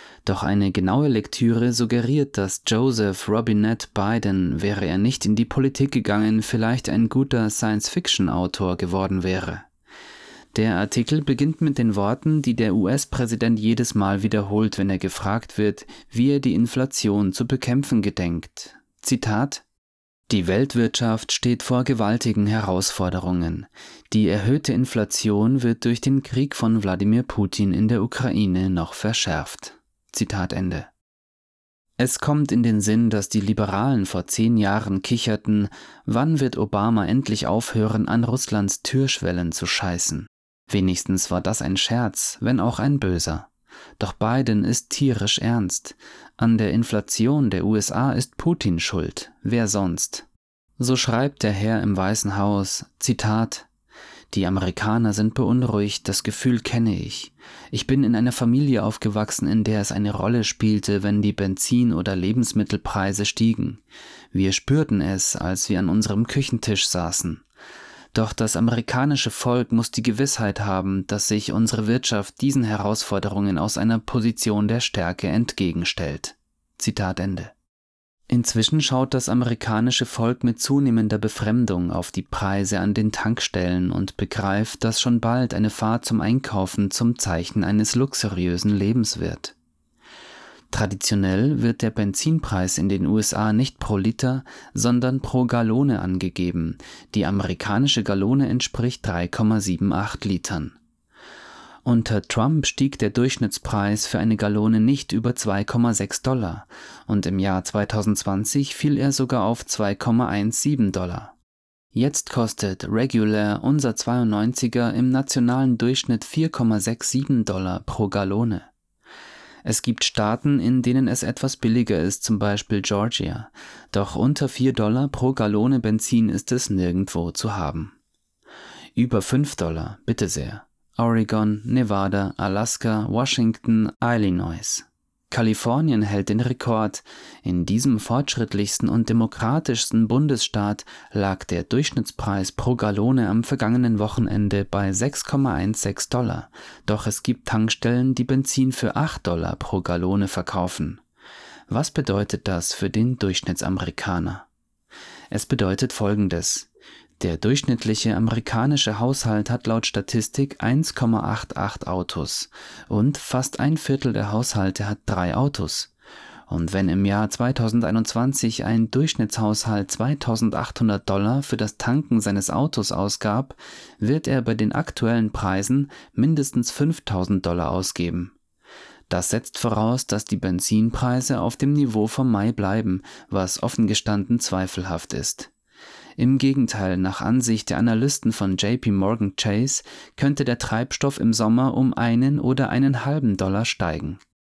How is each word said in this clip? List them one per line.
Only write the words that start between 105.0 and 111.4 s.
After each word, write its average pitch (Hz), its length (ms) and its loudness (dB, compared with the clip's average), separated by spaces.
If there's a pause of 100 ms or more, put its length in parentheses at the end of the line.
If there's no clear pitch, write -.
über 120 220 0
zwei 101 300 -2
Komma 120 300 2
sechs - 260 -4
Dollar 107 460 -2 (400)
und 101 180 2
im 95 140 0
Jahr 95 260 0
zweitausendzwanzig 104 1120 -2
fiel 147 220 0
er 135 140 2
sogar 127 320 0
auf 113 200 -2
zwei 101 300 -2
Komma 117 340 2
eins 104 320 -2
sieben 123 320 2
Dollar. 92 460 -6 (520)